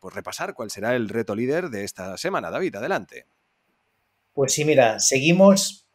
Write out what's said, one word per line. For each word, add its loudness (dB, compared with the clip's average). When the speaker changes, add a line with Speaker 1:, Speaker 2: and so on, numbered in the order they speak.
Speaker 1:
pues -16
repasar -10
cuál -12
será -4
el -2
reto -4
líder -2
de -8
esta -12
semana. -6
David, -6
adelante. -8
Speaker 2:
Pues 0
sí, -2
mira, 4
seguimos, 4